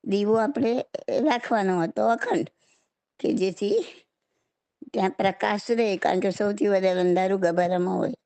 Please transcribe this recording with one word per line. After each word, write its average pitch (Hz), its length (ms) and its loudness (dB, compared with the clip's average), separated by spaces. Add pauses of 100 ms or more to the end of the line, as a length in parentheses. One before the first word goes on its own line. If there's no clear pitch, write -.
દીવો 202 300 0
આપણે 233 500 0 (240)
રાખવાનો 214 720 0
હતો 165 260 0
અખંડ, 233 380 -2 (720)
કે - 120 -2
જેથી 190 520 -2 (1080)
ત્યાં 190 180 0
પ્રકાશ 202 600 -2
રહે, 226 260 2
કારણ 185 240 0
કે 196 100 0
સૌથી 202 360 -2
વધારે 185 340 2
અંધારું 185 400 2
ગભારામાં 180 560 0
હોય. 180 180 -2 (100)